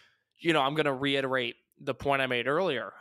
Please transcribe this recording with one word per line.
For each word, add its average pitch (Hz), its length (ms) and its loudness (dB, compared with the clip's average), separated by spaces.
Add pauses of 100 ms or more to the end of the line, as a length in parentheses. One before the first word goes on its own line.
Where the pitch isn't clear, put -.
(400)
you 160 140 2
know, 151 80 4
I'm 139 140 0
gonna 147 180 2
reiterate 131 640 0 (240)
the 135 160 -4
point 139 260 0
I 131 60 0
made 120 180 0
earlier. 139 560 -2